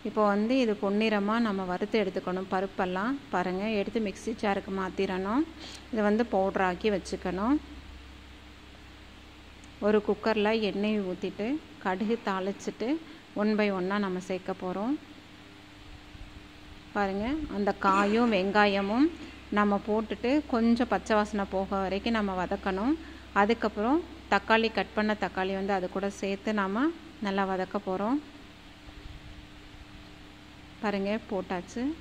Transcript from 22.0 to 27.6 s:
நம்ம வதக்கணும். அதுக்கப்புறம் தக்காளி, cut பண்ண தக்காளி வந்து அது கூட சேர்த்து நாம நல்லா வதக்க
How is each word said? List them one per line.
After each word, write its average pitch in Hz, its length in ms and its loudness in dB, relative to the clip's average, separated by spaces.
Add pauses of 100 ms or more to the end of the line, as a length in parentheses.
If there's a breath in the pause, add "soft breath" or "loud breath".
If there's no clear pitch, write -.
நம்ம 190 320 0
வதக்கணும். 196 480 0 (400 loud breath)
அதுக்கப்புறம் 226 720 4 (280)
தக்காளி, 220 400 4
cut 196 240 -2
பண்ண 214 260 2
தக்காளி 190 320 -2
வந்து 196 200 0
அது 180 160 0
கூட 196 200 -2
சேர்த்து 196 440 -4
நாம 208 320 2 (360)
நல்லா 196 260 0
வதக்க 185 280 -2 (120)